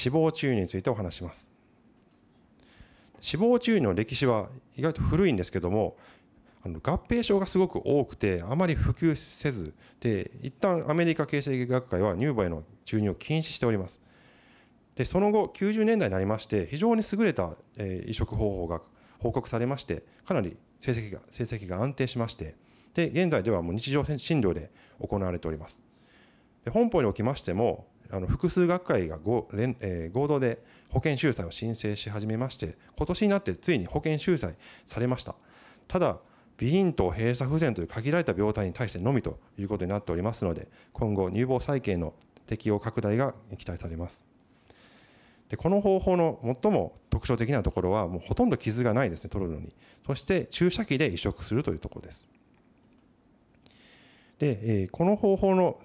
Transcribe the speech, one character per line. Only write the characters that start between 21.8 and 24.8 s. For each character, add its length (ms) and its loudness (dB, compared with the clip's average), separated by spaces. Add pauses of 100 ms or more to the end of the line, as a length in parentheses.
安 100 -2
定 140 -2
し 100 -6
ま 120 -2
し 60 -12
て、 200 -12 (380)
で、 160 0
現 200 2
在 140 2
で 80 2
は 100 2
も 100 -4
う 20 0
日 180 -4
常 140 2
診 340 0
療 140 4
で 180 -6 (300)